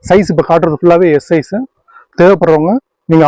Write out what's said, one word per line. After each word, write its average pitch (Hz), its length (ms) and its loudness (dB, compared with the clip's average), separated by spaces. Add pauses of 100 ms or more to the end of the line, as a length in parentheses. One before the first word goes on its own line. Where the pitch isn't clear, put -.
சைஸ் 185 280 -2
இப்ப 156 160 -2
காட்டுறது 165 320 -2
ஃபுல்லாவே 175 280 2 (100)
எஸ் - 140 -6
சைஸ். 160 200 -4 (680)
தேவைப்படுறவங்க 165 520 2 (400)
நீங்க 160 160 4